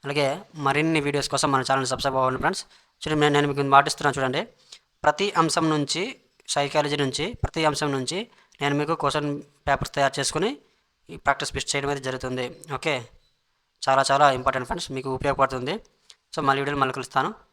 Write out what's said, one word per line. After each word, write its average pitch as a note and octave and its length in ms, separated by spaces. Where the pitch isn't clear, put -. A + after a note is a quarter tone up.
అలాగే C#3+ 220
మరిన్ని D3+ 400
వీడియోస్ C#3+ 280
కోసం C#3+ 200
మన C3 160
ఛానల్ C3+ 220
సబ్స్క్రైబ్ C3 280
అవ్వండి B2+ 240
ఫ్రెండ్స్. E3 180
చూడండి, D#3 200
నేను, D3 140
నేను D3 140
మీకు C#3 120
మాటిస్తున్నాను C#3+ 460
చూడండి, C3+ 220
ప్రతి E3+ 220
అంశం E3 320
నుంచి, D3+ 300
సైకాలజీ D3 480
నుంచి, C3+ 220
ప్రతి - 240
అంశం D3 280
నుంచి C3+ 220
నేను C#3+ 200
మీకు D3+ 220
క్వశ్చన్ D3 280
పేపర్స్ C#3 280
తయారు C#3 220
చేసుకుని D#3 320
ఈ E3 120
ప్రాక్టీస్ C#3 320
బిట్స్ C3 160
చేయడం C#3 200
అయితే C3+ 160
జరుగుతుంది. B2+ 380
ఓకే, D#3 160
చాలా C3+ 240
చాలా C#3+ 180
ఇంపార్టెంట్ B2+ 320
ఫ్రెండ్స్, - 180
మీకు C3 200
ఉపయోగపడుతుంది. C3+ 580
So - 40
మళ్ళీ C#3 140
వీడియోలో C#3+ 220
మళ్ళీ C3 140
కలుస్తాను C3+ 340